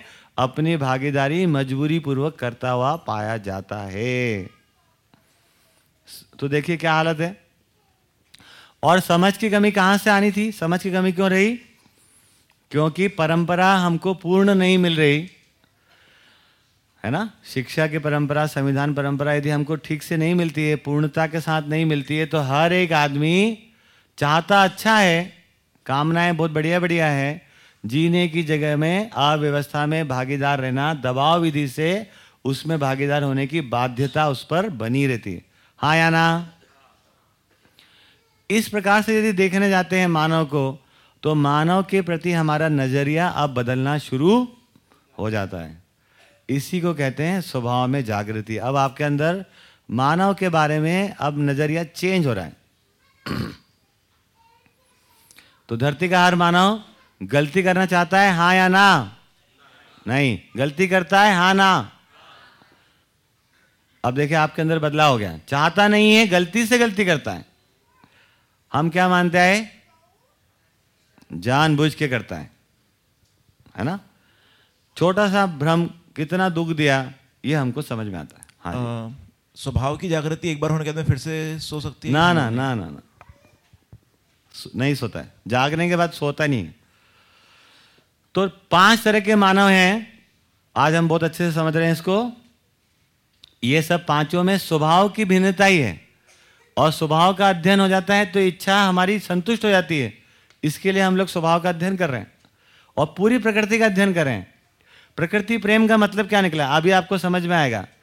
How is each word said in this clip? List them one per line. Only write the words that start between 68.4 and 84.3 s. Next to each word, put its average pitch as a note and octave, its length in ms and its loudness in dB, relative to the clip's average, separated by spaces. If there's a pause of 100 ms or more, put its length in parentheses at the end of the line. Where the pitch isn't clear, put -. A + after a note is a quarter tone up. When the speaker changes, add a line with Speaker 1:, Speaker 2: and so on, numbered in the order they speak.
Speaker 1:
हम D#3 160 0
क्या F3+ 200 2
मानते F3+ 280 2
हैं? G3 460 0 (1500)
जानबूझ C#3+ 600 0
के D3+ 120 -2
करता A2+ 280 -6
है, D2+ 160 -14 (1300)
है F#2+ 60 -6
ना? F3+ 160 -4 (960)
छोटा F#3+ 340 2
सा G3+ 140 2
भ्रम E3 440 0 (260)
कितना F3+ 340 -2
दुख E3 180 -4
दिया, C#3 460 0 (320)
ये D3 100 -2
हमको C3 260 -4
समझ A2+ 260 -8
में F2+ 120 -10
आता C#2+ 180 -16
है। - 80 -20 (140)
हाँ F2 160 -10
जी। A#2 400 -8
Speaker 2:
अ, - 120 -20 (280)
स्वभाव C#3 420 -4
की F3 120 -8
जागृति D#3 400 -4
एक D3+ 100 -6
बार D#3 120 -2
होने D#3 120 -2
के D3+ 80 -6
बाद D3+ 60 -8
में D#3+ 80 -6
फिर D3+ 120 0
से D#3+ 420 -8
सो D3+ 220 -10
सकती C#3 260 -12
है? A#2+ 60 -2
Speaker 1:
ना, E3+ 200 4
ना, C#3 160 0
ना, B2+ 260 -4
ना, F#2+ 100 -6
ना। D2+ 160 -16 (1500)